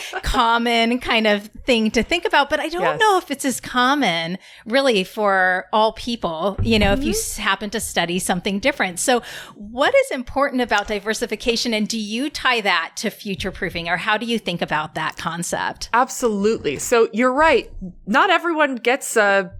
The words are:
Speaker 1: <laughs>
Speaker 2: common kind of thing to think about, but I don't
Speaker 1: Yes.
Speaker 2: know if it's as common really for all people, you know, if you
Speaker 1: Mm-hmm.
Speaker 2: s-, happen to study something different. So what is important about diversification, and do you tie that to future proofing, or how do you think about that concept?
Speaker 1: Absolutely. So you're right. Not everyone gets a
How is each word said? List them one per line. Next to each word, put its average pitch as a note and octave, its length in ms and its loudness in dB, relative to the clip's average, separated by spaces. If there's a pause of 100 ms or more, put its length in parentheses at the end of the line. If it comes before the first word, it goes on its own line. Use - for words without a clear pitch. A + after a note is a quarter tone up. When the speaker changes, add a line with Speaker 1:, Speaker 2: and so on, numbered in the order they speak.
Speaker 1:
<laughs> - 160 -8
Speaker 2:
common A#3 760 2
kind A3 280 0
of G#3 200 0 (180)
thing A3 260 2
to B3 100 2
think F4 220 0
about, D4 260 2
but D4+ 120 0
I D#4 80 -4
don't E4+ 120 -4
Speaker 1:
Yes. G#4 160 0
Speaker 2:
know G#4+ 200 4
if F4 120 -4
it's - 140 -6
as C4+ 160 -2
common A3+ 800 0 (280)
really A#3 380 2
for F#3+ 720 2
all G#3+ 180 4
people, G3 720 -4
you A3 160 4
know, G3+ 140 4
if A#3 100 2
you - 80 0
Speaker 1:
Mm-hmm. - 240 -4
Speaker 2:
s-, - 20 -8
happen G#3 340 -2
to A3 100 -6
study F3 380 -2
something F#3+ 400 -2
different. F#3 420 -2
So B3 200 2 (340)
what A#3+ 380 0
is C5 180 4
important C4 500 -2
about G#3+ 260 0
diversification, A3 840 -2
and G#3+ 160 0
do A3+ 100 -4
you A3+ 300 -4
tie B3+ 320 0
that F3 360 0
to G#3+ 120 -4
future F#3+ 420 -6
proofing, E3+ 380 -6
or F3 80 0
how G#3+ 200 0
do A3 80 -8
you A3+ 140 0
think F3 220 -4
about D#3 340 -4
that D#3 220 -6
concept? D#3+ 760 -6
Speaker 1:
Absolutely. A3 880 0
So A3+ 320 2
you're B3+ 220 2
right. C#4+ 360 4 (360)
Not C#4+ 240 4
everyone D#4 460 2
gets A#3+ 420 -2
a G3 420 4